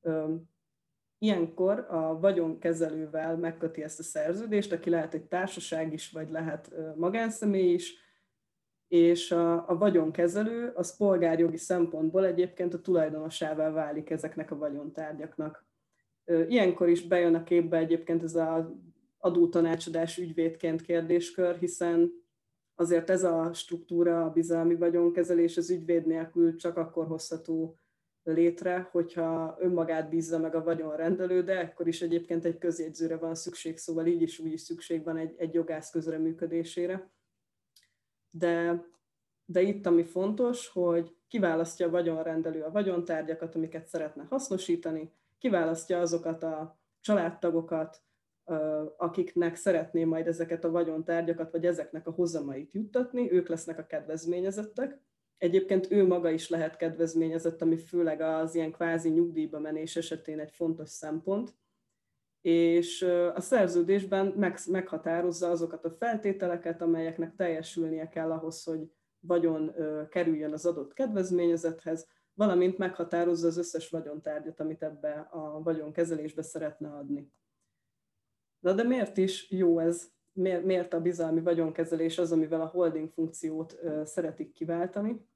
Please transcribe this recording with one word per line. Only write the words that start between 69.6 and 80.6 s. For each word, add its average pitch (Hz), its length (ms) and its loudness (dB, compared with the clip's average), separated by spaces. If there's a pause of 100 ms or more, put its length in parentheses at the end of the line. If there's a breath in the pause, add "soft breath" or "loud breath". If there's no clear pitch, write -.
ö, 151 320 -4
kerüljön 156 440 0
az 170 140 -4
adott 147 260 -4
kedvezményezethez, 175 1160 0 (260)
valamint 185 440 4
meghatározza 170 680 0
az 165 100 2
összes 170 340 -6
vagyontárgyat, 151 720 -8
amit 160 220 -6
ebbe 151 480 -8
a 156 320 -10
vagyonkezelésbe 160 800 -2
szeretne 151 460 -8
adni. 143 440 -8 (1300)
Na 185 80 4
de 202 100 2
miért 240 340 0
is 190 340 0
jó 175 280 4
ez? 170 320 0 (220)
Miért, 185 320 0